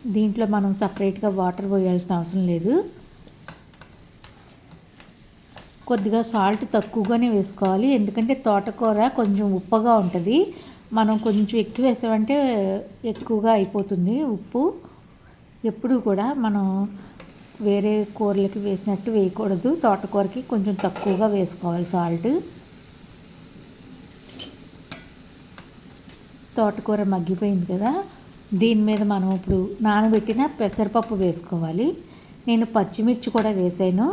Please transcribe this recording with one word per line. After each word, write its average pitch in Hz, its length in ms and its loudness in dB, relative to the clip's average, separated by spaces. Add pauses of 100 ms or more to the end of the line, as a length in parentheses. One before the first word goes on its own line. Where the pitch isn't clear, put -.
దీంట్లో 214 380 2
మనం 196 300 2
సపరేట్గా 196 540 -2
వాటర్ 190 400 -2
పోయాల్సిన 185 420 2
అవసరం 180 360 0
లేదు. 185 420 0 (3000)
కొద్దిగా 220 340 0
సాల్ట్ 214 520 0
తక్కువగానే 233 560 0
వేసుకోవాలి, 196 580 2
ఎందుకంటే 226 460 2
తోటకూర 220 720 0
కొంచెం 202 460 2
ఉప్పగా 220 400 2
ఉంటుంది. 196 600 2 (400)
మనం 220 240 2
కొంచెం 214 420 2
ఎక్కువ 220 260 -2
వేసామంటే 226 500 2 (680)
ఎక్కువగా 220 460 0
అయిపోతుంది 196 720 0
ఉప్పు. 254 500 -2 (920)
ఎప్పుడూ 240 340 0
కూడా 208 340 0
మనం 202 640 -2 (640)
వేరే 208 420 2
కూరలకి 202 560 0
వేసినట్టు 202 520 -2
వేయకూడదు, 202 640 0
తోటకూరకి 202 680 0
కొంచెం 208 320 -2
తక్కువగా 190 520 0
వేసుకోవాలి 180 600 -2
సాల్ట్. 175 540 -2 (4000)
తోటకూర 208 460 0
మగ్గిపోయింది 185 640 0
కదా, 226 380 -2 (580)
దీని 220 280 4
మీద 208 120 0 (120)
మనం 190 240 0
ఇప్పుడు 185 220 0 (260)
నానబెట్టిన 214 560 2 (180)
పెసరపప్పు 214 640 -2
వేసుకోవాలి. 170 640 -2 (600)
నేను 233 180 2 (100)
పచ్చిమిర్చి 226 600 0
కూడా 214 240 2
వేసాను. 185 540 2